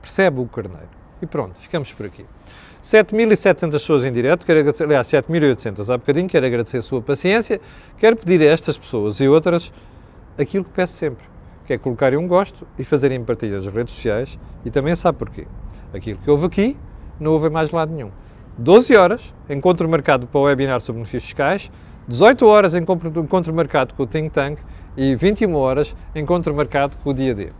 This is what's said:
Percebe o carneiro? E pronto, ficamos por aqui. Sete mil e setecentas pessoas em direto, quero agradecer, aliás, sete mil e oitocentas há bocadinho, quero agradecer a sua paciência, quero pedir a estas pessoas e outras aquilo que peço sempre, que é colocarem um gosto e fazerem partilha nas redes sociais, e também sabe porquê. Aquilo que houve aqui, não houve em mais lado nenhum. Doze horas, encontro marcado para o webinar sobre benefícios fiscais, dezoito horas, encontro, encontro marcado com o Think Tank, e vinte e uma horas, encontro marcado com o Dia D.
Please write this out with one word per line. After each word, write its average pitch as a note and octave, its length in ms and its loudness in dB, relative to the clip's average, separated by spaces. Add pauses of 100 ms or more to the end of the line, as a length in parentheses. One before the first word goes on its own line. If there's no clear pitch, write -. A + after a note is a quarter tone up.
Percebe E3 400 0
o A#2+ 60 -4
carneiro? F2+ 420 -14 (320)
E F3 60 -10
pronto, A2 320 -8
ficamos - 340 -10
por - 140 -14
aqui. - 180 -18 (640)
Sete G#3+ 300 4
mil A3 160 2
e G3+ 40 4
setecentas D#3 460 0
pessoas C#3 220 2
em C3+ 80 -4
direto, B2+ 340 0
quero D#3+ 140 4
agradecer, D3 240 0
aliás, C#3+ 240 2
sete C#3 200 0
mil D#3+ 140 0
e D3 60 4
oitocentas G#2 420 -4
há B2 80 0
bocadinho, D#3 300 -2
quero C#3 180 2
agradecer A#2+ 300 -2
a A#2 60 -4
sua A#2+ 200 -6
paciência, G3 580 -2 (380)
quero A3 160 6
pedir F3+ 280 2
a - 20 6
estas D#3 340 2
pessoas G#2 400 -4
e C3+ 80 2
outras D#3+ 460 2 (640)
aquilo F#3 260 -4
que - 60 -18
peço F3+ 220 -4
sempre, C#3 320 -8 (420)
que - 60 -4
é A#2+ 60 -2
colocarem C3 380 0
um F3 120 -2
gosto F3+ 360 -2 (140)
e C3 60 -8
fazerem C3 400 0
partilha A2 320 -4
nas G2 100 -8
redes A2+ 260 -6
sociais, A2+ 460 -6 (260)
e A#2 60 -8
também C#3+ 240 -2
sabe E3 240 -2
porquê. - 300 -12 (440)
Aquilo G2 300 -10
que - 80 -2
houve D3 160 2
aqui, G#3 300 0 (420)
não D#3 140 -2
houve D#3+ 160 0
em - 20 0
mais D#3 220 -2
lado D#3+ 200 -4
nenhum. A#2+ 200 -12 (440)
Doze G#3+ 400 6
horas, G3 380 4 (160)
encontro E3 380 0
marcado C3+ 400 0
para D3+ 100 -2
o C#3 60 2
webinar C3+ 360 0
sobre A2+ 200 -10
benefícios A2+ 240 -8
fiscais, E3 480 -4 (340)
dezoito A3 400 6
horas, G#3 260 6
encontro, E3+ 360 -2 (120)
encontro E3+ 320 -2
marcado D3 420 0
com C#3 100 -4
o - 20 -6
Think D#3 240 -4
Tank, D3 300 -4 (360)
e C3+ 200 0
vinte G3 240 0
e A3 60 2
uma E3 120 0
horas, C3+ 340 0 (220)
encontro D#3+ 400 -2
marcado C#3+ 440 -2
com C#3+ 120 -4
o - 20 -2
Dia C3 220 -2
D. G2 140 -8 (120)